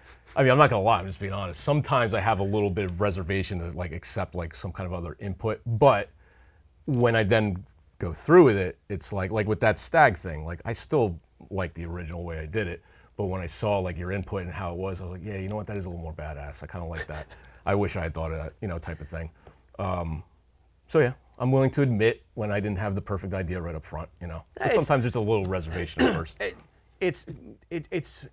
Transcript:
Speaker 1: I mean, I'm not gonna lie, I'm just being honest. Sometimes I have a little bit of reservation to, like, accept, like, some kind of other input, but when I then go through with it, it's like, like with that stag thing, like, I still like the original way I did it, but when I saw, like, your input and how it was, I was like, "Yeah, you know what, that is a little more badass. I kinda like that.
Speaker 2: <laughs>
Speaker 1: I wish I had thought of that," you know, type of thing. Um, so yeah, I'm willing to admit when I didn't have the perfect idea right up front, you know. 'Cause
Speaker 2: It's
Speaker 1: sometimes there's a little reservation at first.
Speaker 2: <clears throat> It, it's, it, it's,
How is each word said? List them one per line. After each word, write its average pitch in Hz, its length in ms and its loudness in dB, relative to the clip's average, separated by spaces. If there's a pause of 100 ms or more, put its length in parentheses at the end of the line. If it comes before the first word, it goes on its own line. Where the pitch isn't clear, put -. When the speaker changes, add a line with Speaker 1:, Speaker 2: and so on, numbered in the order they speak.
(360)
Speaker 1:
I 139 60 6
mean, 127 100 8
I'm 135 60 6
not 147 120 8
gonna 104 120 2
lie, 104 180 4
I'm 92 60 -8
just 95 120 -8
being 98 140 -6
honest. 95 300 -6
Sometimes 139 520 2
I 107 60 2
have 104 180 2
a 98 60 0
little 101 260 2
bit 95 140 -2
of 90 160 -4
reservation 95 580 0
to, 85 180 -6
like, 87 160 -6
accept, 92 420 -6
like, 85 200 -6
some 90 180 -8
kind 92 140 -6
of 90 60 -6
other 85 260 -6
input, 104 480 -4
but 113 420 4 (800)
when 120 300 4
I 110 80 4
then 101 400 2 (340)
go 87 140 -4
through 165 320 10
with 110 120 6
it, 92 220 -2 (100)
it's - 240 -8
like, 95 200 -2
like 107 140 0
with 107 140 2
that 110 180 4
stag 147 380 6
thing, 78 280 -8
like, 85 200 -8
I 120 80 -4
still 110 460 0 (320)
like 92 240 -4
the 82 100 -8
original 85 400 -8
way 82 140 -8
I 80 80 -8
did 90 220 -2
it, 87 140 -8 (340)
but 104 100 -2
when 92 140 -2
I 87 60 -6
saw, 104 320 -2
like, 90 200 -4
your 90 140 -6
input 98 300 -4
and 87 100 -8
how 87 200 -6
it 85 60 -8
was, 95 220 -6
I 95 40 -10
was 87 80 -10
like, 87 120 -12
"Yeah, 101 120 -8
you 95 120 -6
know 107 80 -6
what, 104 100 -8
that 107 100 -8
is 95 80 -6
a 87 40 -8
little 85 140 -8
more 80 120 -8
badass. 73 480 -10
I 78 40 -12
kinda 85 200 -10
like 82 220 -8
that. 76 180 -10 (200)
Speaker 2:
<laughs> - 200 -16
Speaker 1:
I 101 80 4
wish 101 220 0
I 87 60 -4
had 82 120 -4
thought 80 160 -4
of 80 80 -4
that," 78 220 -10
you 110 80 -4
know, 85 100 -4
type 82 220 -10
of 76 80 -12
thing. 82 220 -8 (480)
Um, 90 440 -4 (640)
so 160 140 4
yeah, 127 120 4 (260)
I'm 127 140 0
willing 135 200 6
to 143 100 2
admit 113 400 4 (120)
when 107 180 -4
I 104 80 0
didn't 101 180 -2
have 101 160 -2
the 98 60 -2
perfect 98 340 -4
idea 90 260 -4
right 85 140 -6
up 78 100 -10
front, 80 240 -10 (120)
you 87 80 -8
know. 82 160 -10 (120)
'Cause - 100 -2
Speaker 2:
It's 240 80 2
Speaker 1:
sometimes 147 300 4
there's 123 120 -2
a 117 40 0
little 104 240 2
reservation 87 580 -2
at 120 120 4
first. 80 280 -6
Speaker 2:
<clears throat> - 100 -4 (480)
It, 190 60 0
it's, - 200 -4 (440)
it, 165 200 -8
it's, - 420 -6